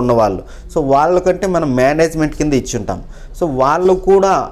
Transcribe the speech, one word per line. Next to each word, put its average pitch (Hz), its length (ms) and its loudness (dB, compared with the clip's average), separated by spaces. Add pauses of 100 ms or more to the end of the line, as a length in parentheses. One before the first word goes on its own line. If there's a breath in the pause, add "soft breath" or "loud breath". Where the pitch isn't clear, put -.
ఉన్నవాళ్ళు, 113 400 2 (320 loud breath)
so 165 80 -2 (120)
వాళ్ళకంటే 180 540 2 (100)
మనం 160 120 -2 (120)
management 156 600 0
కింద 151 120 -2 (100)
ఇచ్చుంటాం. 98 380 -6 (380 loud breath)
So 175 80 -2 (160)
వాళ్ళు 180 320 2 (140)
కూడా 190 260 4 (160)